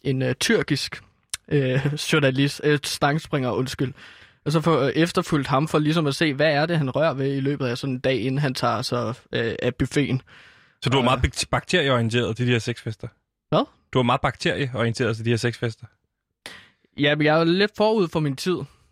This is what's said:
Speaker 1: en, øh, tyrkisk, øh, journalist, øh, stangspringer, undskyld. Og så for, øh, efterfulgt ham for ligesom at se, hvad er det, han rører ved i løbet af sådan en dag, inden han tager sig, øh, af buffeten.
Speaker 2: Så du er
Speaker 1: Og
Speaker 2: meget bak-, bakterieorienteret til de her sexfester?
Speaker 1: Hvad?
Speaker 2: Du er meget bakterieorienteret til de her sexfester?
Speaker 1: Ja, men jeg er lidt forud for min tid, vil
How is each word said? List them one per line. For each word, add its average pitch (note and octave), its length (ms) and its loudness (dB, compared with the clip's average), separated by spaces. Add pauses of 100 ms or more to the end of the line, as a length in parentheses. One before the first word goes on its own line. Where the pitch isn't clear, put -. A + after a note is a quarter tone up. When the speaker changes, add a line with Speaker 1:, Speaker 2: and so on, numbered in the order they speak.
Speaker 1:
en, C3 180 -2
øh, B2+ 140 0
tyrkisk, - 680 0 (440)
øh, C3+ 380 2 (280)
journalist, C#3 500 2
øh, D3 200 2
stangspringer, C#3+ 680 -2
undskyld. B2+ 420 -2 (520)
Og D3 60 0
så D#3+ 100 2
for, D#3+ 200 4
øh, C#3 140 2
efterfulgt D#3+ 520 0
ham C#3+ 200 2
for D#3+ 120 0
ligesom D3+ 280 2
at C#3 80 0
se, D#3 180 0
hvad D3 200 2
er C#3+ 120 2
det, E3+ 120 0
han C#3+ 180 0
rører D3+ 180 2
ved C3+ 220 -2
i C#3 40 -2
løbet C#3 260 -2
af B2 120 -2
sådan C#3 160 -4
en B2+ 60 -6
dag, C3 220 0
inden C3 180 -2
han C#3 140 0
tager A#2 280 0
sig, A#2+ 320 -2 (200)
øh, A#2 280 -2
af B2 140 -2
buffeten. C3 460 0 (600)
Speaker 2:
Så C#3 80 -2
du B2+ 80 4
er C3+ 40 4
Speaker 1:
Og - 40 2
Speaker 2:
meget C3 160 2
bak-, - 300 -2
bakterieorienteret A#2+ 840 0
til B2 100 0
de B2 40 2
her A#2+ 80 2
sexfester? - 480 -8 (420)
Speaker 1:
Hvad? G#3 160 2 (280)
Speaker 2:
Du C3 60 2
er B2 40 4
meget A#2+ 180 2
bakterieorienteret A#2 920 -2
til A2 100 -8
de A#2 40 2
her A#2+ 80 2
sexfester? A#2 480 -4 (1120)
Speaker 1:
Ja, C#3+ 180 2
men D3+ 100 2
jeg D#3 140 4
er E3 40 4
lidt F#3 340 2
forud G#3+ 300 2
for E3 120 -4
min C#3+ 160 -2
tid, F3+ 200 -2
vil C#3+ 100 -6 (260)